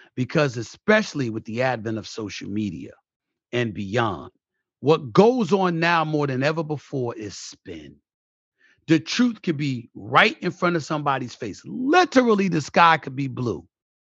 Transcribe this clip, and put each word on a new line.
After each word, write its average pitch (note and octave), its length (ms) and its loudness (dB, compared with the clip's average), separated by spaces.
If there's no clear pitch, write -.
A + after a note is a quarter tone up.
Because B2+ 420 0
especially D3 720 0
with A2 160 -8
the A2+ 160 -4
advent A#2 360 -2
of G2+ 100 -10
social G2 420 -10
media G2 420 -6
and A#2 220 -2
beyond, G2+ 580 -4
what C#3+ 340 0
goes G#3+ 400 6
on F3+ 260 2
now E3 240 2
more D3+ 240 0
than C3 160 -2
ever D#3+ 200 0
before C3+ 520 -6
is G#2 220 -12
spin. - 580 -16
The D#3 120 6
truth A#3+ 420 0
could E3 160 -2
be C3 360 -4
right B2+ 460 2
in F3+ 120 -4
front F3 240 0
of D#3 80 -2
somebody's C#3 520 -4
face. G2 300 -10
Literally, B3+ 840 2
the E3 140 0
sky E3 360 4
could C#3 180 -8
be C3+ 120 -4
blue, A#2+ 400 -6